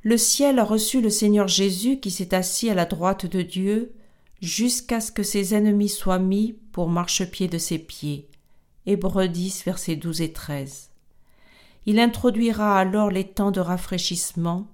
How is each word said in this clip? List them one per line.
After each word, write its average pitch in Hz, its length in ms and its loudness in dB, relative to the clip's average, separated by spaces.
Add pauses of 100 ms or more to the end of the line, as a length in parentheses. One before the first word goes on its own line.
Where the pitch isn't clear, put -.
Le 226 120 4
ciel 269 440 4
a 220 40 4
reçu 214 380 2
le 220 80 4
Seigneur 208 400 4
Jésus 196 500 2
qui 190 120 -4
s'est 185 220 -4
assis 185 360 0
à 208 40 0
la 175 120 2
droite 185 400 -2
de 185 160 -2
Dieu 202 520 -2 (480)
jusqu'à 226 600 -2
ce 220 100 -8
que 208 100 -6
ses 202 320 -2
ennemis 208 360 4
soient 185 280 0
mis 202 380 0 (160)
pour 175 160 -2
marchepied 175 640 -2
de 170 80 -4
ses 165 200 -4
pieds. 147 520 -10 (560)
Hébreux 190 420 2
dix, 175 380 -4
versets 180 320 -4
douze 165 240 -4
et 156 100 -2
treize. 139 600 -10 (920)
Il 208 140 4
introduira 226 800 2
alors 196 320 2
les 190 160 -2
temps 196 240 0
de 190 80 -2
rafraîchissement 175 1160 -4